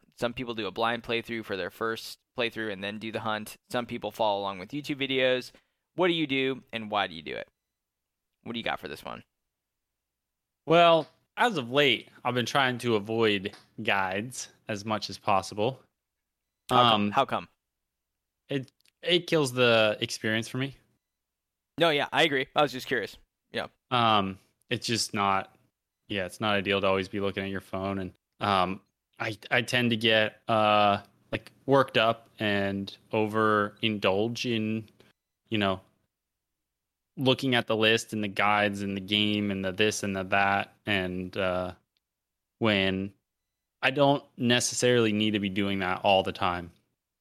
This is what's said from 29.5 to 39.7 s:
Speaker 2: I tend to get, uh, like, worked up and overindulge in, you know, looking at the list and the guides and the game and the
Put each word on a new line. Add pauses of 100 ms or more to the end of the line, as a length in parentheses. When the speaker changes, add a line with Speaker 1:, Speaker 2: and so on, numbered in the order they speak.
Speaker 2:
I
tend
to
get,
uh, (320)
like, (160)
worked
up (100)
and (180)
overindulge
in, (640)
you
know, (1400)
looking
at
the
list
and
the
guides
and
the
game
and
the